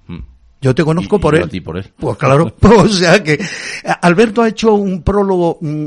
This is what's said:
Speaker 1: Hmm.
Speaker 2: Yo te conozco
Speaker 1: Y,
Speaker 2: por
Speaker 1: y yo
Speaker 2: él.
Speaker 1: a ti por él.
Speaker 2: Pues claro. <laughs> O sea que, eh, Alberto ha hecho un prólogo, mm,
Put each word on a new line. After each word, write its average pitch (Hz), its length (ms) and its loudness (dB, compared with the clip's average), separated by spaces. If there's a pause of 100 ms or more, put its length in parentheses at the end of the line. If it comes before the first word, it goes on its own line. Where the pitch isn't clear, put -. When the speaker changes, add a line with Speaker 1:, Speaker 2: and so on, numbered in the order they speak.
Speaker 1:
Hmm. 85 120 -14 (420)
Speaker 2:
Yo 131 120 2
te 165 100 0
conozco 180 340 -2
Speaker 1:
Y, - 20 -6
Speaker 2:
por 156 160 0
Speaker 1:
y - 20 4
yo 175 60 0
Speaker 2:
él. 160 60 -8
Speaker 1:
a - 20 -16
ti 92 100 -8
por 80 160 -10
él. 98 220 -12
Speaker 2:
Pues - 180 -6
claro. 135 400 2
<laughs> - 40 -20
O 214 260 6
sea 185 360 2
que, 151 100 0
eh, 147 60 0 (640)
Alberto 202 400 2
ha 226 60 2
hecho 220 260 0
un 196 300 -2
prólogo, 190 580 0
mm, 151 260 -6